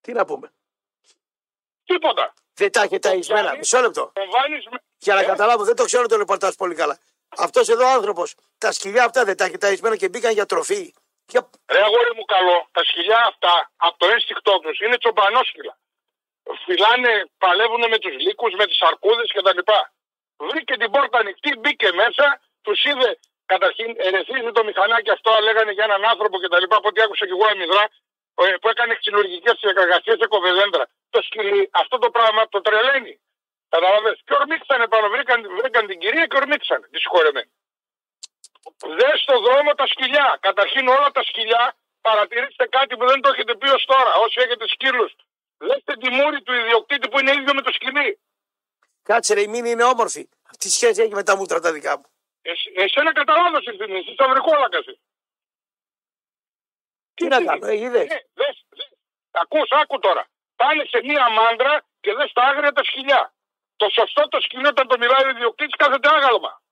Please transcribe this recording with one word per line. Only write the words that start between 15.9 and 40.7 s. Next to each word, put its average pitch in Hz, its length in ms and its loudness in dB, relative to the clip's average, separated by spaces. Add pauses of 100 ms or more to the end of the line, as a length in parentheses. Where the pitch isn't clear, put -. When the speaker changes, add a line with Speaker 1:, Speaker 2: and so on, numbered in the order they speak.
Speaker 2:
Φυλάνε, 214 760 2
παλεύουνε 220 500 0
με 220 100 0
τους 170 200 -8
λύκους, 202 360 -4
με 202 120 0
τις - 160 -2
αρκούδες 208 500 0
και 202 100 -4
τα 185 120 2
λοιπά. 185 380 0 (440)
Βρήκε 262 400 -6
την 214 140 -4
πόρτα 254 280 0
ανοιχτή, 220 400 -4
μπήκε 220 340 -2
μέσα, 254 480 0 (220)
τους - 220 -2
είδε, 254 340 0 (280)
καταρχήν 190 520 -2
ερεθίζει 214 540 -4
το 220 120 2
μηχανάκι 214 460 0
αυτό, 208 200 0 (120)
λέγανε 214 300 2
για 202 120 -2
έναν 202 200 0
άνθρωπο 214 360 0
και 185 80 -6
τα 175 120 4
λοιπά, 214 160 0
από 202 120 0
ό,τι 214 140 -2
άκουσα 214 240 -2
κι 180 60 -6
εγώ 190 140 2
αμυδρά, 196 420 0 (460)
ε, 180 260 2
που 226 80 0
έκανε 226 260 -2
ξυλουργικές 202 680 -2
εργασίες 190 560 2
σε 220 80 0
κοβεδέντρα. 185 640 0 (220)
Το 220 120 0
σκυλί 202 500 -2
αυτό 180 260 -2
το 233 120 2
πράγμα 220 380 2
το 202 120 -4
τρελαίνει. 226 600 0 (480)
Καταλαβες, 190 560 2
και 285 100 -4
ορμήξανε 277 540 -2
πάνω, 220 200 2
βρήκαν, 220 480 -2
βρήκαν 226 300 0
την 190 140 -10
κυρία 262 260 -2
και - 100 -2
ορμήξανε, 262 520 -2
τη - 100 -12
συγχωρεμένη. 151 520 0 (1500)
Δες 370 220 4
στο 254 200 2
δρόμο 277 340 4
τα 262 120 -2
σκυλιά. 269 540 0
Καταρχήν 202 480 0